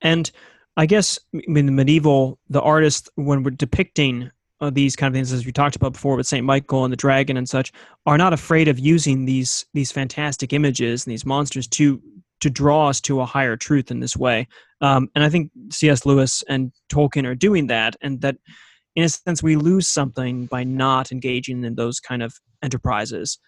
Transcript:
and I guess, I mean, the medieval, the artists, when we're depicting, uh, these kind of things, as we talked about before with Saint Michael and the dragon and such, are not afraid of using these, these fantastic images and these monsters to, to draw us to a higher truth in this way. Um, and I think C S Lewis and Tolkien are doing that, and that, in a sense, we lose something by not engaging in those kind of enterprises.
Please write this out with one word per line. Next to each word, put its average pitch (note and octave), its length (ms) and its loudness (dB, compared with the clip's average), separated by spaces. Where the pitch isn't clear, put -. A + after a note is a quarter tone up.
and E3 280 0
I D#3 80 4
guess, F#3+ 340 2
I D#3 140 -6
mean, D3 160 2
the C#3 80 2
medieval, C#3 680 4
the C#3+ 100 2
artists, D#3 540 2
when C#3 280 -2
we're C3 100 -4
depicting, C3 800 -2
uh, D3 80 -4
these C#3 280 0
kind C#3 120 0
of C3 80 -2
things, C3 160 -2
as B2 140 -4
we B2+ 60 -10
talked C#3+ 240 0
about C3 180 -2
before C#3 200 -2
with B2 120 -2
Saint B2+ 180 -2
Michael C3+ 400 0
and B2+ 80 -2
the A#2+ 40 -4
dragon C3+ 420 0
and B2+ 100 -6
such, C3 240 -2
are D3 140 4
not F3+ 160 4
afraid D#3+ 340 2
of C3+ 100 2
using C#3 460 2
these, C3 480 -2
these C#3+ 180 -2
fantastic C#3 600 -6
images B2 540 0
and B2+ 40 -8
these A2+ 140 -8
monsters C3+ 440 -2
to, C#3+ 340 2
to D3 100 0
draw D3 380 4
us C3+ 140 -2
to C3+ 200 -2
a - 20 -2
higher B2 320 -2
truth C3+ 340 -2
in A#2+ 100 -6
this B2 140 -6
way. A#2+ 320 0
Um, C3+ 320 2
and D3 100 2
I D3+ 60 2
think D#3+ 200 0
C - 160 2
S C#3 160 2
Lewis C#3 460 2
and C3 200 -2
Tolkien C#3+ 360 0
are B2+ 80 -4
doing E3+ 340 2
that, A2+ 340 -2
and C3+ 180 -6
that, C#3+ 160 -2
in E3 100 2
a E3 40 2
sense, E3 340 -4
we D#3 140 2
lose E3+ 320 2
something B2+ 580 -4
by B2+ 180 -6
not C3 480 0
engaging B2+ 520 -6
in A#2 120 -6
those A#2+ 220 -4
kind B2 240 -8
of A#2 120 -8
enterprises. A2+ 840 -4